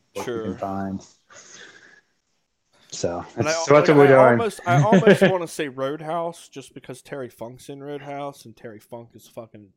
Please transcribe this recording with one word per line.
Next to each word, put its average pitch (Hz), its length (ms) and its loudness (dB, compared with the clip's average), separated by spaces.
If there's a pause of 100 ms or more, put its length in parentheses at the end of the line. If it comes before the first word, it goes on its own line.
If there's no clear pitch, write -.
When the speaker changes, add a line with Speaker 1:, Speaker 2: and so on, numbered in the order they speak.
(140)
Speaker 1:
what - 140 -12
we 123 60 -6
Speaker 2:
Sure. 113 100 -8
Speaker 1:
can 98 140 -8
find. 98 480 -8 (1800)
So 87 340 -8 (120)
Speaker 2:
And 127 100 -4
Speaker 1:
that's, 160 140 -2
Speaker 2:
I, - 60 -6
Speaker 1:
so 143 80 4
that's 147 160 6
Speaker 2:
like, 151 80 6
Speaker 1:
what 139 120 8
we're 135 80 8
Speaker 2:
I - 0 - (120)
Speaker 1:
doing. 120 100 4
Speaker 2:
almost, 117 260 -4
I 160 160 2
almost 208 400 4
Speaker 1:
<laughs> 190 80 4
Speaker 2:
wanna 175 180 -4
say 160 200 -8
Roadhouse, 156 800 -8
just - 240 -20
because 127 280 -18
Terry 131 280 -14
Funk's 123 400 -18
in 139 140 -18
Roadhouse, 143 600 -14
and 113 100 -20
Terry 107 240 -20
Funk 117 340 -20
is 110 140 -20
fucking 107 500 -20